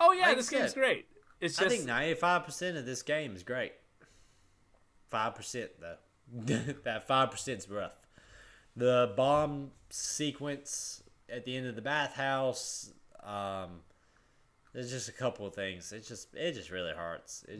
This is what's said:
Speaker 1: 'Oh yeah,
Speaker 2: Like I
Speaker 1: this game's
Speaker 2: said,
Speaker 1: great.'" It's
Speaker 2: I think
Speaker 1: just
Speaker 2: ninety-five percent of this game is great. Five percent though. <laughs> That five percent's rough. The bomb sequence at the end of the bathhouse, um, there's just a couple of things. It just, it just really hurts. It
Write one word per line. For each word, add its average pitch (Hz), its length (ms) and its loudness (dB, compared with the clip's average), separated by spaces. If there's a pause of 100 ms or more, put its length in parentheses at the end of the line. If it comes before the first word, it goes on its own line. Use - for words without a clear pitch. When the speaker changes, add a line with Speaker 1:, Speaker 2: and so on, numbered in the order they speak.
Speaker 1:
'Oh 349 120 10
yeah, 370 100 4
Speaker 2:
Like 359 80 8
I 277 60 6
Speaker 1:
this 247 120 0
game's 269 240 2
Speaker 2:
said, - 80 -6
Speaker 1:
great.'" 247 260 2 (340)
It's 170 180 -2
Speaker 2:
I 190 100 6
think 240 60 6
Speaker 1:
just 175 120 0
Speaker 2:
ninety-five 160 600 2
percent 175 320 -4
of 123 80 -6
this 127 160 -6
game 147 340 -2
is 90 80 -12
great. 123 280 -2 (1400)
Five 113 240 0
percent 113 360 -8 (100)
though. 82 160 -12 (340)
<laughs> 123 440 -2 (100)
That 110 220 -4
five 131 240 6
percent's 110 380 -6
rough. 98 240 -6 (840)
The 123 400 6
bomb 143 540 4 (200)
sequence - 1120 -4 (260)
at 120 160 -8
the 127 120 -4
end 127 100 -4
of 120 80 -6
the 107 80 -8
bathhouse, 135 1120 0 (300)
um, 98 580 -6 (920)
there's 120 180 -8
just 127 180 -6
a 110 40 -12
couple 120 340 -4
of 95 80 -10
things. 95 380 -6
It 107 140 -12
just, - 280 -14
it 165 180 -4
just 87 180 -10
really 90 220 -4
hurts. 85 560 -10
It - 120 -14